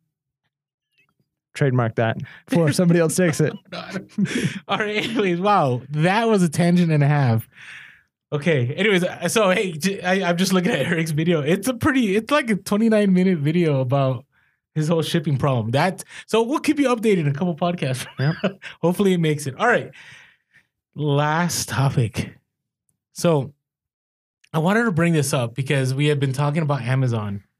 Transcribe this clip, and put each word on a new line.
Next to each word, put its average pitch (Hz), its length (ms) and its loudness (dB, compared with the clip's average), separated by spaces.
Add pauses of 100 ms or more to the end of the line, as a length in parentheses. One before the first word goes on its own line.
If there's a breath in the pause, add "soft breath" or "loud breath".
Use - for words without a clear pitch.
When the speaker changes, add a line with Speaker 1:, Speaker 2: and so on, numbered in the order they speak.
(1500)
Speaker 1:
Trademark 123 420 0
that 113 200 0 (320 loud breath)
before 165 240 2
somebody 175 280 4
else 160 140 0
takes 180 260 2
it. 151 120 2 (100)
Speaker 2:
<laughs> - 100 -20
No, 175 60 -10
I - 140 -12
don't. - 640 -4 (100)
All 196 100 0
right. 214 260 -4
Anyways, 202 360 -2
wow, 170 500 2
that 180 380 0
was 208 140 4
a 175 60 4
tangent 175 420 2
and 151 120 4
a 143 40 4
half. 135 420 2 (840 loud breath)
Okay. 147 420 0
Anyways, 190 300 2
uh, 175 240 -6
so 202 220 2
hey, 190 220 0
j-, 180 300 -4
I, 185 260 0
I'm 175 80 0
just 185 160 0
looking 185 200 2
at 143 140 0
Eric's 165 260 -2
video. 165 300 0
It's 170 260 0
a 254 60 -2
pretty, 240 420 0
it's, 220 160 -4
like, 285 180 0
a 202 60 2
twenty-nine 208 560 2
minute 185 260 4
video 151 420 2
about 131 440 0 (500)
his 156 140 -2
whole 165 140 0
shipping 151 360 -2
problem. 127 320 0
That, 170 320 0 (240 loud breath)
so 220 160 2
we'll 247 160 -2
keep 294 220 0
you 262 80 2
updated 220 300 2
in 147 100 0
a 139 40 0
couple 180 220 -2
podcasts. 170 500 -4 (140)
Speaker 1:
Yep. 160 400 -2 (100)
Speaker 2:
<laughs> - 140 -10
Hopefully 185 300 2
it 180 80 0
makes 151 260 -2
it. 127 100 -8
All 202 120 0
right. 196 240 0 (1040 loud breath)
Last 151 720 -2
topic. 131 680 -2 (800)
So 147 400 0 (1000)
I 156 60 -2
wanted 202 260 2
to 226 80 0
bring 170 200 2
this 147 200 0
up 123 220 -2
because 135 400 -2
we 147 120 0
have 147 120 2
been 139 140 0
talking 147 300 -2
about 139 200 -2
Amazon, 117 600 -2 (160)